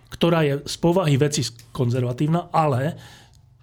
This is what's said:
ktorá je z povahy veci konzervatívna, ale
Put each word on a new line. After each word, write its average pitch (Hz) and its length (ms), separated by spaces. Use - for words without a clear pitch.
ktorá 165 320
je 139 160
z - 160
povahy 170 400
veci 143 240
konzervatívna, 131 800
ale 151 400